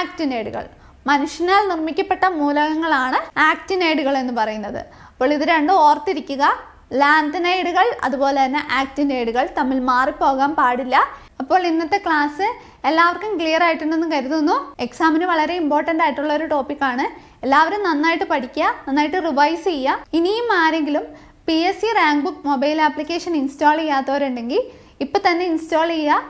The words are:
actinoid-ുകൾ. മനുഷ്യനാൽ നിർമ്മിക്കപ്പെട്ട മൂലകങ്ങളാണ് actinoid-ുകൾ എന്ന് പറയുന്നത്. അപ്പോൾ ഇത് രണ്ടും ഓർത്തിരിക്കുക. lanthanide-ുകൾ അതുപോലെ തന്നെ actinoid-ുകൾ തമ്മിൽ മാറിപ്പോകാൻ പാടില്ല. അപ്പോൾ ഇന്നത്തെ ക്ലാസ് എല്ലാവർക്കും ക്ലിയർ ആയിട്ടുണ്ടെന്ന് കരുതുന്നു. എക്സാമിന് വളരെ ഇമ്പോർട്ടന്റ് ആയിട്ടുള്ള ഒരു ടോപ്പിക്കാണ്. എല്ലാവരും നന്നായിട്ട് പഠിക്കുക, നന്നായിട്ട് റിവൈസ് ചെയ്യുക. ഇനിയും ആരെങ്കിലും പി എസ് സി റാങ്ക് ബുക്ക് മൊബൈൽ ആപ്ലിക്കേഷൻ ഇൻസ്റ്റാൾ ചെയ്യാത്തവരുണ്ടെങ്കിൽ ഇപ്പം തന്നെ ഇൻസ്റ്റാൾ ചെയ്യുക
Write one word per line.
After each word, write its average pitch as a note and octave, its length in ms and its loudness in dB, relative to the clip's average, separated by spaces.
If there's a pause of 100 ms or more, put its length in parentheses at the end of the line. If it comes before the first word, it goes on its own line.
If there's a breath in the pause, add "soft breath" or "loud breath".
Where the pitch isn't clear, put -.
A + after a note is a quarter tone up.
actinoid-ുകൾ. C4 640 -6 (420 soft breath)
മനുഷ്യനാൽ E4+ 600 2
നിർമ്മിക്കപ്പെട്ട F4+ 580 -2
മൂലകങ്ങളാണ് D4+ 1120 0 (120)
actinoid-ുകൾ D#4+ 640 0
എന്ന് B3+ 160 -4
പറയുന്നത്. G#3+ 440 -4
അപ്പോൾ - 560 -2
ഇത് C#4+ 80 0
രണ്ടും D#4+ 320 2
ഓർത്തിരിക്കുക. D4+ 1000 2 (200)
lanthanide-ുകൾ F4 1120 2
അതുപോലെ C#4 420 2
തന്നെ C#4 220 -4 (140)
actinoid-ുകൾ C4 760 -2
തമ്മിൽ C4 220 0
മാറിപ്പോകാൻ C4+ 760 0
പാടില്ല. C4+ 500 2 (340 loud breath)
അപ്പോൾ F4 280 2
ഇന്നത്തെ E4 300 0
ക്ലാസ് E4 580 0 (320 loud breath)
എല്ലാവർക്കും F4 520 2
ക്ലിയർ D#4+ 240 2
ആയിട്ടുണ്ടെന്ന് D#4+ 480 0
കരുതുന്നു. D#4 680 0
എക്സാമിന് D#4+ 460 0
വളരെ E4 280 0
ഇമ്പോർട്ടന്റ് D#4+ 500 0
ആയിട്ടുള്ള C#4+ 300 0
ഒരു D4+ 120 -2
ടോപ്പിക്കാണ്. C#4 600 -2 (400 loud breath)
എല്ലാവരും D#4+ 380 2
നന്നായിട്ട് E4 400 0
പഠിക്കുക, D4+ 500 -2 (140)
നന്നായിട്ട് D4 300 0
റിവൈസ് D#4+ 460 0
ചെയ്യുക. D#4 360 -2 (140)
ഇനിയും G#4 400 0
ആരെങ്കിലും D#4+ 500 0 (440 loud breath)
പി E4 60 0
എസ് E4+ 280 0
സി A4 120 -2
റാങ്ക് D4+ 320 2
ബുക്ക് D4 220 -6
മൊബൈൽ C#4+ 340 0
ആപ്ലിക്കേഷൻ D#4 540 -2
ഇൻസ്റ്റാൾ D4 420 2
ചെയ്യാത്തവരുണ്ടെങ്കിൽ C#4 840 -2 (380 loud breath)
ഇപ്പം F#4 300 2
തന്നെ F4 140 0
ഇൻസ്റ്റാൾ D#4+ 420 0
ചെയ്യുക D#4 420 0